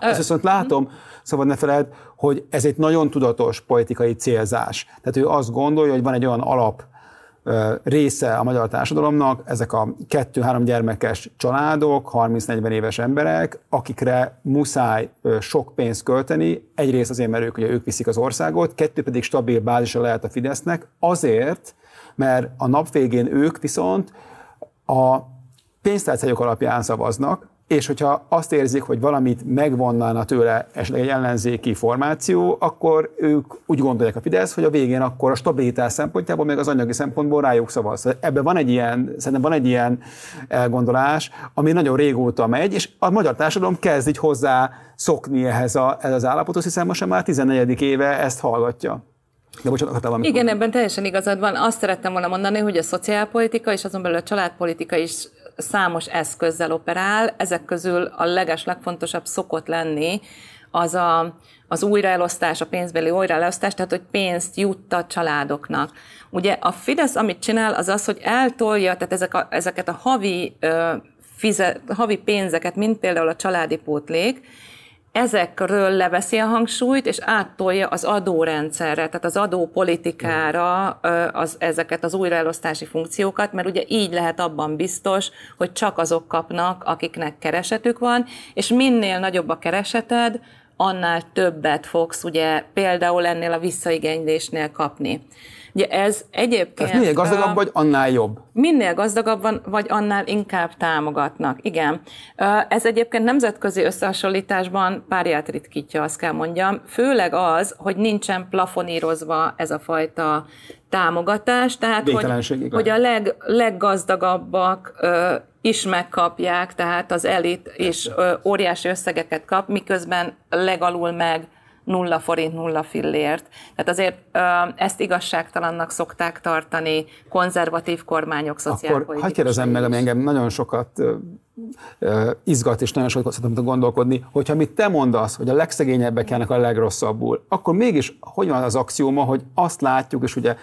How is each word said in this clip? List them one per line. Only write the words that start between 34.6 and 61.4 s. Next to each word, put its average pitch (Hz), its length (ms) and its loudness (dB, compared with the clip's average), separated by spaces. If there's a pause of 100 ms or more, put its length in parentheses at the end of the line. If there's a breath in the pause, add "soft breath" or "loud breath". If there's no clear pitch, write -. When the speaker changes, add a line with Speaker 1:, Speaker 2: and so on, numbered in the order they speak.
Speaker 2:
a 156 60 4
végén 127 300 2
akkor 131 300 0
a 135 40 2
stabilitás 123 580 0
szempontjából, 156 520 -2
meg 147 140 0
az 143 100 0
anyagi 123 240 2
szempontból 147 500 0
rájuk 120 280 4
szavaz. 107 360 -4 (140)
Ebben 139 220 0
van 170 140 2
egy 147 120 2
ilyen, 120 500 0
szerintem 135 240 0
van 156 100 4
egy 143 140 2
ilyen 123 320 2 (500 loud breath)
elgondolás, 123 840 2 (240 loud breath)
ami 151 180 2
nagyon 151 240 2
régóta 123 500 2
megy, 147 280 2
és 185 140 -4 (100)
a 185 120 2
magyar 180 240 2
társadalom 175 440 0
kezd 143 300 2
így 147 100 0
hozzá 131 520 2 (240 loud breath)
szokni 135 500 0
ehhez 123 300 0
a, 135 260 2
ehhez 131 140 0
az 123 100 0
állapothoz, 160 400 0
hiszen 175 220 -2
most 180 200 -2
már 185 160 2
tizennegyedik 131 580 2
éve 139 400 2
ezt 127 200 -2
hallgatja. 120 640 -2 (600)
De 127 80 0
bocsánat, 135 240 0
akartál 120 160 -2
valamit 120 200 0
Speaker 1:
Igen, 247 140 2
Speaker 2:
mondani? 220 140 0
Speaker 1:
ebben 220 140 0
teljesen 208 320 0
igazad 196 360 0
van. 196 160 0
Azt 226 220 0
szerettem 185 340 -2
volna 180 160 -2
mondani, 196 300 0
hogy 208 180 0
a 165 60 2
szociálpolitika 220 920 -2
és 196 120 -4
azon 190 180 -8
belül 175 140 0
a 175 60 -2
családpolitika 175 720 -4
is 165 320 -4 (280)
számos 175 500 -2
eszközzel 165 680 -2
operál. 190 640 0
Ezek 170 280 -2
közül 175 380 -2 (140)
a 170 80 0
leges-, 170 400 0
legfontosabb 175 640 -6
szokott 160 400 -6
lenni 165 540 -2 (500 loud breath)
az 170 240 0
a, 170 400 2 (340 soft breath)